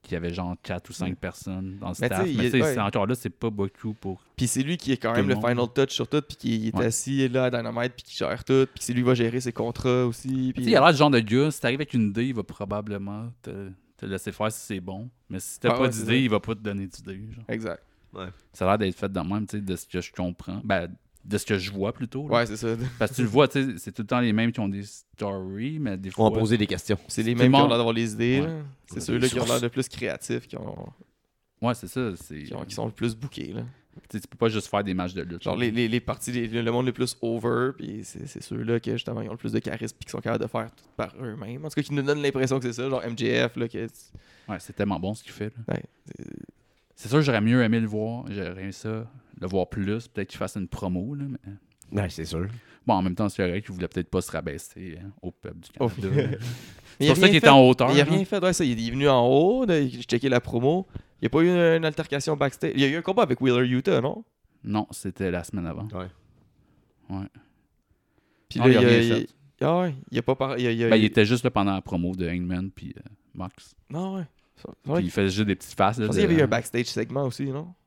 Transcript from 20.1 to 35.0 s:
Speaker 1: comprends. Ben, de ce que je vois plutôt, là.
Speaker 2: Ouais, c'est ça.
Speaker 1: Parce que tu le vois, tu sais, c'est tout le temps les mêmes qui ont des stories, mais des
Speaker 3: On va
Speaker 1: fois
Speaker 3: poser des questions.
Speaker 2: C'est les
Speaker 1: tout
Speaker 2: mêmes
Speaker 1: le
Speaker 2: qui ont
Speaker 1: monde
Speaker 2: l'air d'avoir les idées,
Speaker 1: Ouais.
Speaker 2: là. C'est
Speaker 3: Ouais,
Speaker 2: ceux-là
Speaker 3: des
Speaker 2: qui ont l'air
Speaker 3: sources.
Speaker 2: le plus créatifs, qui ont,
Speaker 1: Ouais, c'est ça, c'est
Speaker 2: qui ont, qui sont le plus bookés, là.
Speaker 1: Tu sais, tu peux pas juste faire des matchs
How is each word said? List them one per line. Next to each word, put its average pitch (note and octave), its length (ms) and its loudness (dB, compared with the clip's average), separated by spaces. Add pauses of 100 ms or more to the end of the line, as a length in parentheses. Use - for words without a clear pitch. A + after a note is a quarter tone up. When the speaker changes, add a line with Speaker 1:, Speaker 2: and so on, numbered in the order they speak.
Speaker 1:
comprends. F2+ 520 -8
Ben, F#2 240 -2 (360)
de G2+ 140 -4
ce - 60 -4
que G#2 140 0
je F#2 120 -6
vois G2 220 -2
plutôt, C3+ 360 -8
là. A#2+ 80 2
Speaker 2:
Ouais, A#2+ 100 2
c'est G#2+ 100 -8
ça. A2+ 120 -4 (300)
Speaker 1:
Parce A2+ 120 0
que B2+ 60 -10
tu B2+ 60 0
le A#2 60 2
vois, B2+ 200 6
tu C#3 140 0 (100)
sais, - 60 -10
c'est - 140 -12
tout A#2 100 -8
le G#2 60 -6
temps B2 120 0
les A#2 120 2
mêmes A2+ 200 2
qui - 80 -6
ont G2+ 80 -2
des G2 160 -6
stories, G2+ 920 -8
mais A2+ 180 -4
des F#2+ 200 -8
Speaker 3:
On A2 80 6
va G#2+ 60 8
Speaker 1:
fois A2 100 -2
Speaker 3:
poser A2 160 4
des G#2 100 2
questions. F#2+ 320 -2 (100)
Speaker 2:
C'est - 140 -4
les A#2 120 0
Speaker 1:
tout A#2 40 -2
Speaker 2:
mêmes B2 140 8
Speaker 1:
le - 0 -
Speaker 2:
qui C#3 40 8
ont C#3 60 8
Speaker 1:
monde C#3 80 6
Speaker 2:
l'air A#2 80 4
d'avoir A#2 160 2
les A#2 200 0
idées, A#2+ 260 2
Speaker 1:
Ouais. D3+ 60 -2
Speaker 2:
là. E3 60 -6 (340)
C'est - 80 -18
Speaker 3:
Ouais, - 60 -8
Speaker 2:
ceux-là A#2 200 -2
Speaker 3:
des B2+ 80 4
Speaker 2:
qui A#2+ 60 -2
ont B2 60 0
l'air A#2 80 0
Speaker 3:
sources. A#2+ 140 2
Speaker 2:
le A#2+ 60 -2
plus B2+ 200 -4
créatifs, A#2+ 580 -6
qui - 100 -14
ont, - 320 -12 (720)
Speaker 1:
Ouais, A#2+ 140 0
c'est - 140 -12
ça, A#2+ 280 -4
c'est D2+ 280 -14
Speaker 2:
qui - 100 -12
ont, - 100 -10
qui G2+ 100 -12
sont G#2+ 120 -4
le A2+ 60 -8
plus A#2+ 240 -4
bookés, B2+ 360 -10
là. A2+ 100 -8 (460)
Speaker 1:
Tu - 80 -10
sais, G#2 40 -6
tu - 80 -18
peux - 100 -20
pas A#2 100 4
juste G#2+ 200 -2
faire G2+ 160 0
des F#2+ 100 -2
matchs F2+ 180 -2